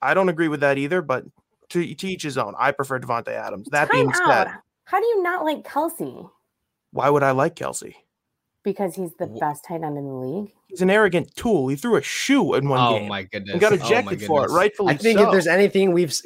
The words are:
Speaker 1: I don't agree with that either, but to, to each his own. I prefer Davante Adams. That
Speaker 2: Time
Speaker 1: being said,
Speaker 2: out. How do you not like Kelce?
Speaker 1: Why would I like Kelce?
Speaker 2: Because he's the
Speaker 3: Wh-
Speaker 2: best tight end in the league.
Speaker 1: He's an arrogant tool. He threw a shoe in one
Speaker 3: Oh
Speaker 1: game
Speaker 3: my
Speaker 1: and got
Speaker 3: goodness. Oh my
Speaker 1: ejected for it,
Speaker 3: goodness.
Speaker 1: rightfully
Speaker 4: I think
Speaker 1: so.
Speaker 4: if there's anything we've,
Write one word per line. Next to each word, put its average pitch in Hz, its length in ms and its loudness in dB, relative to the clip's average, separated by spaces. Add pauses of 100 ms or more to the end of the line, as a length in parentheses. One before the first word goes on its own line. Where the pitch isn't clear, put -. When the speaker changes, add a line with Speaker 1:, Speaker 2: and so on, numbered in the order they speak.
Speaker 1:
I 139 120 4
don't 190 140 4
agree 165 200 0
with 147 120 -4
that 139 180 4
either, 151 240 -2
but 135 220 -2 (460)
to, 170 240 -2
to 190 140 -8
each 185 140 -6
his 135 160 -6
own. 104 200 -4
I 127 120 2
prefer 131 300 -4
Davante 117 280 -4
Adams. 107 420 -8
That 147 200 2
Speaker 2:
Time 494 120 4
Speaker 1:
being - 100 0
said, 302 340 2
Speaker 2:
out. - 20 -6 (360)
How 392 160 -2
do 440 60 0
you 440 160 2
not 349 220 -2
like 294 200 -4
Kelce? 180 640 -6 (600)
Speaker 1:
Why 135 180 2
would 147 120 4
I 135 100 4
like 139 240 0
Kelce? - 380 -10 (720)
Speaker 2:
Because 196 320 -4
he's 180 180 -8
the 175 120 -8
Speaker 3:
Wh- 113 140 -10
Speaker 2:
best 147 240 -6
tight 165 180 -8
end 147 140 -6
in 143 100 -8
the 135 80 -10
league. 135 380 -8 (140)
Speaker 1:
He's 185 160 -8
an 185 80 4
arrogant 196 460 2
tool. 170 320 0
He 143 80 -2
threw 226 200 0
a 143 60 2
shoe - 520 0
in 139 140 2
one 131 120 2
Speaker 3:
Oh 117 180 4
Speaker 1:
game 104 100 -6
Speaker 3:
my 101 120 -6
Speaker 1:
and 95 100 -14
got 101 300 -4
Speaker 3:
goodness. - 20 0
Oh 208 140 6
my 139 100 -4
Speaker 1:
ejected 202 360 0
for 156 180 0
it, - 20 2
Speaker 3:
goodness. 151 140 0
Speaker 1:
rightfully 196 380 2
Speaker 4:
I - 20 -4
think 214 220 2
Speaker 1:
so. 208 80 8
Speaker 4:
if 220 40 4
there's 190 160 4
anything 190 460 4
we've, 170 220 0 (120)